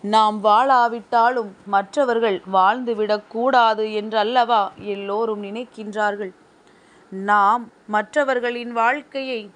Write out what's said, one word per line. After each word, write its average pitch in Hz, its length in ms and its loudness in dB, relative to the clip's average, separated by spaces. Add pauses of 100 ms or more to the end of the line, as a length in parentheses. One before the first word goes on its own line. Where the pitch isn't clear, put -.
நாம் 214 420 2
வாழாவிட்டாலும் 233 1080 2 (140)
மற்றவர்கள் 220 760 0 (120)
வாழ்ந்துவிடக்கூடாது 220 1400 0
என்றல்லவா 220 800 0 (140)
எல்லோரும் 208 580 -6
நினைக்கின்றார்கள். 208 920 -6 (760)
நாம் 208 600 0 (140)
மற்றவர்களின் 240 880 -2
வாழ்க்கையை 254 680 -2 (160)